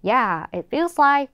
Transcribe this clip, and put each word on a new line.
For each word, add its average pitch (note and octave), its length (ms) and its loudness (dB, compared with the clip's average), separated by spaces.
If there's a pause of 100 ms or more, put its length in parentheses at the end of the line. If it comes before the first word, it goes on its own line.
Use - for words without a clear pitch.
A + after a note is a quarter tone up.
yeah, G3 500 0
it F3+ 140 -6
feels E4+ 340 -2
like C#4+ 340 2